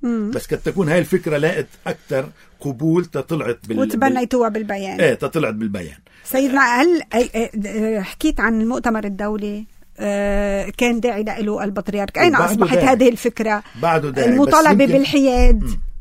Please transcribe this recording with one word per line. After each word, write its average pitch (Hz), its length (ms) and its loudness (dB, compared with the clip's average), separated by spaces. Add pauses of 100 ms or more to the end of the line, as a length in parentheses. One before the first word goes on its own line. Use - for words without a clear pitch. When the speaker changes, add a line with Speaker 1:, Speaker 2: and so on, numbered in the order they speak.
Speaker 1:
مم. 226 340 -4
Speaker 2:
بس 233 120 -8
قد 156 100 -4
تكون 160 320 -2
هاي 175 100 2
الفكرة 170 380 -2
لاقت 151 300 -2 (200)
أكتر 147 380 -6 (340)
قبول 160 460 -2
تطلعت 135 640 -6
بال-، - 120 -2
Speaker 1:
وتبنيتوها 247 680 0
بالبيان. 196 520 -6
Speaker 2:
إيه، 143 120 4
تطلعت 120 400 -4
بالبيان. 101 440 -6 (260)
Speaker 1:
سيدنا، 262 580 2
هل 339 200 2 (120)
أي-، 233 220 2
أي-، 214 680 -4
حكيت - 360 -4
عن 220 220 2
المؤتمر 226 420 -2
الدولي، 208 600 -6 (340)
آه، 202 800 -2
كان 240 220 0
داعي 214 240 -2
له 208 400 -4
البطريرك، 202 540 -6
أين 330 180 0
Speaker 2:
وبعده - 160 0
Speaker 1:
أصبحت 214 220 0
Speaker 2:
داعي. 269 140 4
Speaker 1:
هذه 254 220 6
الفكرة 220 540 -2 (180)
Speaker 2:
بعده 160 280 0
داعي، 135 180 0
بس 240 60 4
Speaker 1:
المطالبة 294 500 6
Speaker 2:
يمكن 269 140 4
Speaker 1:
بالحياد؟ 247 680 6
Speaker 2:
مم. - 160 -2 (220)